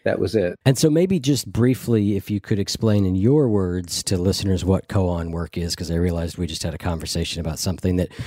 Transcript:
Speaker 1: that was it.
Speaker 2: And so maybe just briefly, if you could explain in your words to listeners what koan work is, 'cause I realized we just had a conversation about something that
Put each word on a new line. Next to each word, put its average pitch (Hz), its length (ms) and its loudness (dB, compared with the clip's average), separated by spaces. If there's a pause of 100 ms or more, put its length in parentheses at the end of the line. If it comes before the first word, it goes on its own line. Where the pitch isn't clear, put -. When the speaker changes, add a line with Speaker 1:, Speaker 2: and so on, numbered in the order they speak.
Speaker 1:
that 98 140 0
was 95 160 0
it. 90 280 0
Speaker 2:
And 135 140 4
so 156 140 4
maybe 180 280 2
just 127 320 0
briefly, 110 640 2
if 98 140 -6
you 104 100 -2
could 101 200 -2
explain 104 440 2
in 92 120 2
your 127 340 4
words 90 540 -2
to 95 140 0
listeners 92 460 0
what 92 240 2
koan 87 440 -2
work 82 260 -6
is, 85 180 -4
'cause 80 140 -8
I 85 60 0
realized 85 420 -2
we 90 100 -4
just 82 160 -8
had 82 120 -4
a - 20 -10
conversation 82 640 -4
about 80 180 -6
something 92 380 -2
that 90 120 0 (180)